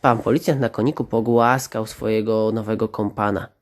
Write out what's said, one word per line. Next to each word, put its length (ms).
Pan 180
policjant 420
na 80
koniku 360
pogłaskał 800
swojego 640
nowego 360
kompana. 600